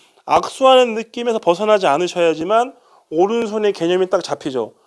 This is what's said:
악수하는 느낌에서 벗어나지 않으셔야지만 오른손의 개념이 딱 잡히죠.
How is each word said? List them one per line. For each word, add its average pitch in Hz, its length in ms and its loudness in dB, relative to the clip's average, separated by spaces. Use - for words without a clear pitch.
악수하는 254 680 2
느낌에서 226 440 -6
벗어나지 196 480 0
않으셔야지만 175 880 0
오른손의 208 640 0
개념이 180 380 -2
딱 185 120 0
잡히죠. 131 520 -6